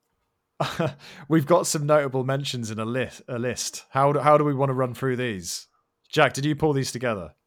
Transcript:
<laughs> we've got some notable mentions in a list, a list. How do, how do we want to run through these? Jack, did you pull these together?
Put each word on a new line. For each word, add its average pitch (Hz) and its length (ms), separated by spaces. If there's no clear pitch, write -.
<laughs> - 680
we've 151 200
got 175 180
some 147 220
notable 139 360
mentions 131 460
in 107 100
a 110 60
list, 120 420
a 127 120
list. - 500
How 139 240
do, 143 60
how 147 180
do 151 60
we 147 100
want 135 160
to 135 40
run 127 200
through 131 220
these? 110 520
Jack, 151 260
did 139 120
you 151 100
pull 151 160
these 135 220
together? 110 400